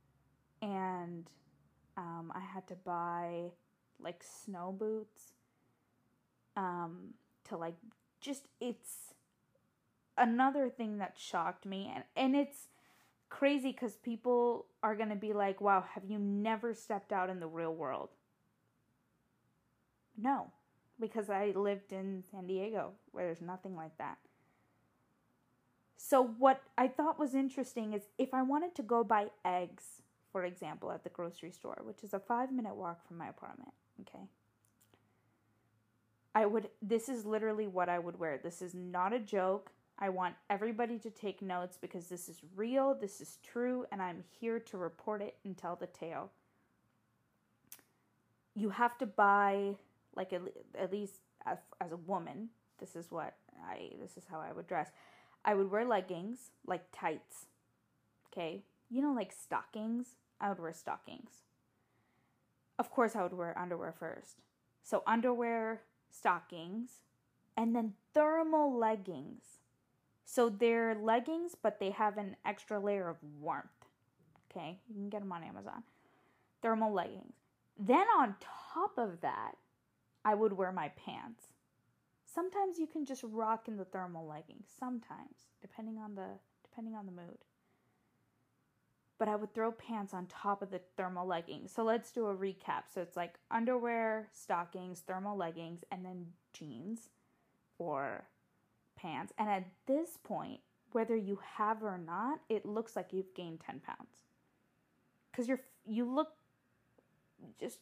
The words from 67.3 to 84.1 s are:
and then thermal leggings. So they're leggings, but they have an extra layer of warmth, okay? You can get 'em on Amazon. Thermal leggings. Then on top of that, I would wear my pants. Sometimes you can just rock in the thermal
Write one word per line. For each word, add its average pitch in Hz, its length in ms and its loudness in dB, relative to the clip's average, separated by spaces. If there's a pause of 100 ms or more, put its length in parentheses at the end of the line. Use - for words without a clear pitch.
and 226 200 4
then 220 180 0 (220)
thermal 302 600 6
leggings. 196 680 -2 (800)
So 240 240 4
they're 226 480 4
leggings, 247 640 2
but 208 180 2
they 190 100 0
have 208 280 2
an 196 280 -6
extra 208 340 -4
layer 196 300 0
of 165 120 -6
warmth, 147 640 -8 (640)
okay? 175 380 -10
You 220 80 -12
can 202 140 -6
get 208 120 -6
'em 196 120 -8
on 165 100 -8
Amazon. 196 400 -12 (800)
Thermal 220 320 4
leggings. - 420 -4 (420)
Then 254 380 8
on 240 240 8
top - 580 -4
of 190 240 0
that, 110 360 -2 (680)
I 214 120 8
would 208 180 6
wear 185 180 2
my 165 160 -2
pants. - 600 -12 (800)
Sometimes 370 540 0
you 320 80 0
can 311 180 -4
just 262 180 -6
rock 220 440 0
in 220 80 -4
the 190 80 -4
thermal 180 420 -8